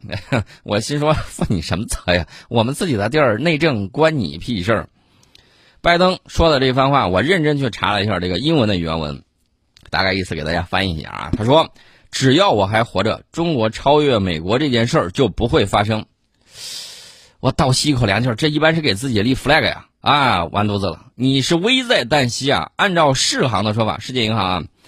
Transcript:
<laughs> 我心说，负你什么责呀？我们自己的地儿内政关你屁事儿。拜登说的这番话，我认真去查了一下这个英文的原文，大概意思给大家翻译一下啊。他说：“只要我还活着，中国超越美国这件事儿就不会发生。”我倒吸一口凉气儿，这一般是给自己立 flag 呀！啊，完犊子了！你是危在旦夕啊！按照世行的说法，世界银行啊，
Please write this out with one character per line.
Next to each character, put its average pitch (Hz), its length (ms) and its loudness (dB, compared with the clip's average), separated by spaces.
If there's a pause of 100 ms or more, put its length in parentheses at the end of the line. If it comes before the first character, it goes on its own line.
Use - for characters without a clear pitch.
(300)
<laughs> - 340 -4
我 104 160 -2
心 143 180 -4
说， 151 160 2
负 - 340 -4
你 85 140 -2
什 - 160 -4
么 - 80 -6
责 - 260 -2
呀？ 87 140 0 (220)
我 113 160 0
们 135 100 -4
自 190 140 -4
己 123 80 0
的 101 120 0
地 151 120 0
儿 113 180 2
内 156 200 0
政 123 320 0
关 156 280 2
你 80 200 -4
屁 90 260 -6
事 113 80 0
儿。 92 160 -2 (920)
拜 170 180 2
登 185 280 2
说 165 240 2
的 143 80 2
这 131 140 2
番 135 180 2
话， 131 160 2
我 92 160 2
认 160 220 0
真 147 140 0
去 131 120 -2
查 - 220 -2
了 101 100 0
一 104 40 0
下 98 120 0
这 90 80 -2
个 90 140 -2
英 156 160 0
文 113 120 4
的 101 80 0
原 82 220 -2
文， 73 240 -6 (680)
大 92 140 -2
概 95 100 0
意 95 120 -2
思 87 100 -8
给 76 80 -6
大 78 100 -4
家 85 100 -2
翻 95 280 -2
译 80 80 -4
一 65 40 -8
下 - 80 -14
啊。 64 260 -8
他 107 80 -4
说： 147 280 2 (380)
“只 135 240 4
要 190 160 4
我 104 160 2
还 110 160 0
活 101 220 -2
着， 107 260 -4
中 170 240 -2
国 110 160 0
超 147 320 2
越 131 160 2
美 90 220 -2
国 98 180 0
这 151 100 0
件 117 200 2
事 160 100 2
儿 92 120 0
就 127 180 2
不 - 180 -2
会 123 180 2
发 104 200 0
生。” 110 200 -2 (1300)
我 127 140 0
倒 135 200 2
吸 147 180 0
一 143 40 2
口 120 100 0
凉 101 180 2
气 131 60 0
儿， 117 60 -2
这 156 140 0
一 151 100 -2
般 160 160 4
是 165 60 0
给 123 140 0
自 127 160 -6
己 104 120 2
立 127 140 2
flag 143 280 2
呀！ - 220 -4 (140)
啊， 120 460 2
完 104 200 0
犊 101 120 -2
子 95 80 -2
了！ 82 280 -8
你 135 280 0
是 170 140 2
危 247 280 0
在 196 220 0
旦 127 240 2
夕 135 200 -4
啊！ 92 260 -2
按 185 180 0
照 156 180 4
世 196 340 -2
行 104 180 -2
的 107 100 0
说 113 100 0
法， 95 140 -2
世 127 160 -12
界 120 100 0
银 107 100 -2
行 98 120 -2
啊， 92 180 -2 (240)